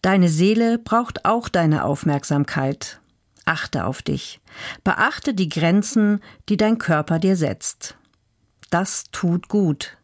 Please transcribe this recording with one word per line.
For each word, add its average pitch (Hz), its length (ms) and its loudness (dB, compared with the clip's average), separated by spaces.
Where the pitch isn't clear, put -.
Deine 185 260 4
Seele 220 500 2
braucht 233 460 -2
auch 226 240 0
deine 160 360 2
Aufmerksamkeit. 143 1160 -2
Achte - 380 -4
auf 117 160 -6
dich. - 400 -8
Beachte 247 500 0
die 185 160 0
Grenzen, 202 720 2
die 208 80 0
dein 220 220 2
Körper 165 400 0
dir 190 180 2
setzt. - 600 -6
Das - 420 -2
tut 175 360 -2
gut. 190 560 -2